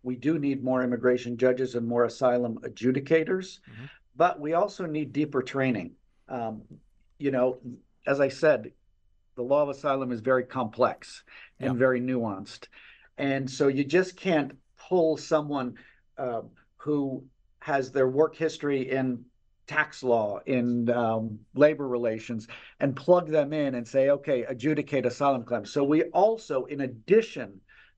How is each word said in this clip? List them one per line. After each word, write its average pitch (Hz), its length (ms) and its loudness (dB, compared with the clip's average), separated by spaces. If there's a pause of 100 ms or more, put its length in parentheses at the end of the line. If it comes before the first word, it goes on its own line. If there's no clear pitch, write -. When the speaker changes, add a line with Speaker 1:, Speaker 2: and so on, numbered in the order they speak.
Speaker 1:
We 127 140 -6
do 147 220 0
need 139 240 -2
more 127 200 0
immigration 123 540 0
judges 127 380 2
and 117 120 -2
more 120 180 2
asylum 123 580 0
adjudicators, 156 1000 0 (100)
Speaker 2:
Mm-hmm. 113 140 -16 (320)
Speaker 1:
but 165 240 2
we 151 140 -4
also 190 320 -2
need 151 260 -6
deeper 143 300 -2
training. 127 500 -2 (360)
Um, 113 340 -8 (560)
you 143 120 -2
know, 127 280 0 (480)
as 139 140 2
I 139 80 4
said, 135 440 2 (600)
the 123 80 -6
law 139 200 2
of 143 80 -2
asylum 135 420 -2
is 113 80 -6
very 127 240 2
complex - 800 -2 (340)
and 131 140 -2
Speaker 2:
Yeah. 120 60 -2
Speaker 1:
very 127 220 4
nuanced. 113 680 -4 (480)
And 135 340 -2
so 139 180 2
you 139 140 2
just 170 320 2
can't 151 380 0 (240)
pull 160 400 2
someone, 143 580 -2 (440)
uh, 120 240 -4 (340)
who 135 480 -4 (360)
has 139 300 -2
their 131 180 4
work 151 280 2
history 147 540 -2
in 127 340 -2 (420)
tax 151 360 -4
law, 110 440 0
in, 120 440 0
um, 113 480 0 (160)
labor 147 340 4
relations, 113 600 -4 (320)
and 139 140 0
plug 175 340 4
them 151 240 0
in 143 220 -2
and 120 120 -6
say, 135 240 2
"Okay, 139 340 0
adjudicate 135 600 -2
asylum 127 380 0
claims." 110 260 -4
So 143 140 0
we 151 200 4
also, 180 640 0
in 139 160 -6
addition 127 800 0 (380)